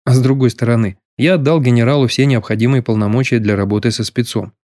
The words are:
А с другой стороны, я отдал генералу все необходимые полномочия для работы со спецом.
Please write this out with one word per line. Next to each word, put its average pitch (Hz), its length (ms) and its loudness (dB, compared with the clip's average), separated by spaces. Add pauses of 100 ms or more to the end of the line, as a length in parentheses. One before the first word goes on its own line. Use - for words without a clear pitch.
А 127 80 2
с 127 80 4
другой 131 300 2
стороны, 113 460 -2 (200)
я 160 160 2
отдал 156 260 2
генералу 123 480 2
все 131 180 0
необходимые 120 560 0
полномочия 113 580 0
для 104 180 0
работы 104 340 -2
со 110 140 -6
спецом. - 480 -6 (140)